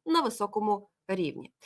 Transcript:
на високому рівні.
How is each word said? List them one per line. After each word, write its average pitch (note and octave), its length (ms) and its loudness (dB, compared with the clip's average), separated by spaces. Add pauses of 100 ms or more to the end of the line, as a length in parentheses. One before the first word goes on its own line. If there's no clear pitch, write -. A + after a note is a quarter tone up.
на E4 140 4
високому G#3 680 0 (200)
рівні. F#3 440 -4 (140)